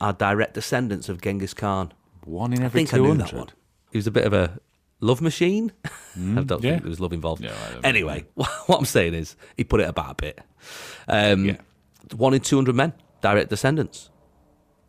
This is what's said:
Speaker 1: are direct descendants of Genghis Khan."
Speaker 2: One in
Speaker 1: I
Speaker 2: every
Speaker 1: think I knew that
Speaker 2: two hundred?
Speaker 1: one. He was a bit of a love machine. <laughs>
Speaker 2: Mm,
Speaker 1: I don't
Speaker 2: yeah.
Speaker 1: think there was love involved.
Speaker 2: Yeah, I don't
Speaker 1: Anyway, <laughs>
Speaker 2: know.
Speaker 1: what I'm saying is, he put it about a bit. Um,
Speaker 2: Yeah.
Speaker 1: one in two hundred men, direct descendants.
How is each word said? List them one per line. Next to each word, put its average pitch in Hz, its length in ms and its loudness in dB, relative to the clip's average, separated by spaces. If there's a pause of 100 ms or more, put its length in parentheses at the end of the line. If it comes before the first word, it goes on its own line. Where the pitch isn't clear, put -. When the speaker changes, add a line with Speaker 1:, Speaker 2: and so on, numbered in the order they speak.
Speaker 1:
are 104 120 0
direct 104 420 2
descendants 120 540 -4
of 90 140 -6
Genghis 98 320 -4
Khan." 98 380 -2 (320)
Speaker 2:
One 98 280 -4
in 123 100 0
Speaker 1:
I 127 40 0
Speaker 2:
every 120 180 2
Speaker 1:
think 143 100 -2
I 127 40 6
knew 139 180 6
that 104 120 0
Speaker 2:
two - 80 -10
hundred? - 20 -8
Speaker 1:
one. 60 100 -12 (440)
He 113 60 -2
was 104 80 -2
a 113 40 -2
bit 113 160 2
of 104 80 2
a 90 240 2 (420)
love 120 220 2
machine. 190 500 0 (120)
<laughs> - 80 -10 (240)
Speaker 2:
Mm, 95 220 -2
Speaker 1:
I 135 60 0
don't 110 200 -2
Speaker 2:
yeah. - 60 2
Speaker 1:
think 82 140 0
there - 40 -8
was 82 100 -6
love 87 140 -4
involved. 80 320 -4
Speaker 2:
Yeah, 55 80 -8 (160)
I 58 60 -12
don't 60 100 -6
Speaker 1:
Anyway, 82 460 0
<laughs> - 80 -20
Speaker 2:
know. 131 80 -2 (220)
Speaker 1:
what 180 100 4
I'm 139 80 0
saying 85 260 2
is, 82 240 -8 (220)
he - 60 0
put 110 160 0
it 82 100 2
about 73 220 -6
a - 20 -14
bit. - 260 -10 (680)
Um, 104 360 4
Speaker 2:
Yeah. - 120 0 (600)
Speaker 1:
one 131 160 4
in 135 80 4
two 139 160 2
hundred 127 180 4
men, 139 200 2 (260)
direct 101 300 2
descendants. 135 580 -2 (800)